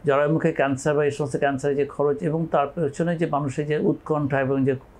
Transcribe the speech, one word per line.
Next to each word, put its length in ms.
জরায়ু 260
মুখে 200
ক্যান্সার 440
বা 100
এই 60
সমস্ত 260
ক্যান্সারের 400
যে 80
খরচ 380
এবং 280
তার 160
পেছনে 500
যে 80
মানুষের 420
যে 100
উৎকণ্ঠা 640
এবং 260
যে 100